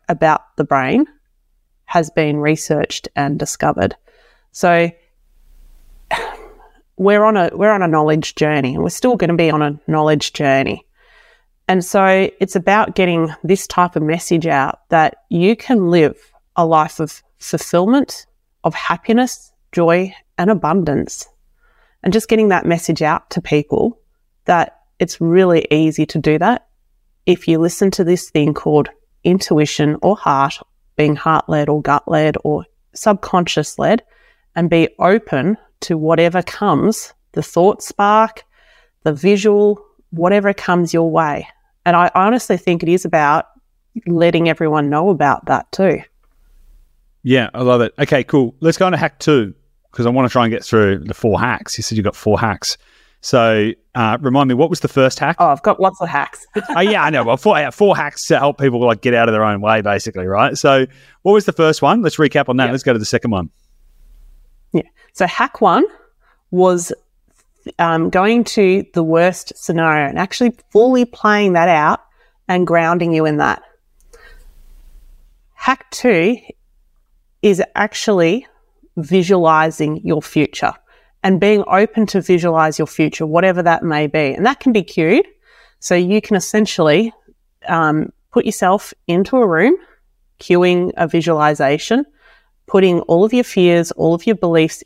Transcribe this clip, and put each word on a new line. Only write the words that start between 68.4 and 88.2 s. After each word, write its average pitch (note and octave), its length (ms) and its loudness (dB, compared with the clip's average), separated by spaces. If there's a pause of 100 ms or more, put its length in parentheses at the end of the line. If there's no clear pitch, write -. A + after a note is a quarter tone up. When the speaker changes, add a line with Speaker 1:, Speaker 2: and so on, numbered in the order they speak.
Speaker 1:
to G3 480 0
the E3+ 100 0
worst E3 520 0
scenario D#3+ 520 -2
and - 100 -6
actually A3+ 340 -2 (200)
fully B3 340 4
playing G#3 480 0
that E3+ 160 2
out D#3+ 320 2 (460)
and F3+ 180 0
grounding E3+ 480 0
you D#3 120 2
in D3+ 120 -2
that. D3 240 -2 (1900)
Hack - 380 -4
two G#3+ 460 0 (1040)
is G3 200 2 (140)
actually G3+ 720 0 (500)
visualizing D#3+ 1080 0
your D#3+ 160 -2
future - 520 -2 (500)
and F#3+ 160 2
being G3+ 280 2
open G#3 400 0
to F#3+ 140 -2
visualize D#3+ 580 0
your D3+ 80 -2
future, - 380 -4
whatever F3 360 -2
that E3 220 0
may D3+ 240 -2
be. D3 260 -2
And F#3 120 -2
that C4+ 140 0
can C4 120 0
be G#3+ 120 0
cued. F#3 440 0 (520)
So - 160 -2
you F3+ 260 0
can - 140 -2
essentially, F#3+ 800 0 (540)
um, D#3 440 -2 (200)